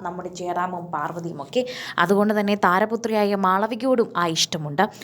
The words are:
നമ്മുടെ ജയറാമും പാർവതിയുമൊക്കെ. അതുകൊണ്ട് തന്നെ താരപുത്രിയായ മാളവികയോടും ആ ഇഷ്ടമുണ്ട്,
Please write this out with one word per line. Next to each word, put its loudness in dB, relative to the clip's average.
നമ്മുടെ -8
ജയറാമും -4
പാർവതിയുമൊക്കെ. -4
അതുകൊണ്ട് 4
തന്നെ 2
താരപുത്രിയായ 2
മാളവികയോടും 2
ആ 4
ഇഷ്ടമുണ്ട്, 0